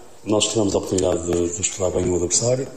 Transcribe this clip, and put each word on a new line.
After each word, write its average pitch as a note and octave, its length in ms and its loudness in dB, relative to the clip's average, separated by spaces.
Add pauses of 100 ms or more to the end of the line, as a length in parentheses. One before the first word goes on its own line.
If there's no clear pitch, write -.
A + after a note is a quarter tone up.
(220)
Nós G#2 260 2
tivemos G2 260 2
a F#2+ 40 2
oportunidade F2 540 0
de, F2 220 0
de F#2+ 80 -8
estudar - 300 -2
bem F2+ 180 0
o F2+ 60 2
adversário. A#2+ 600 0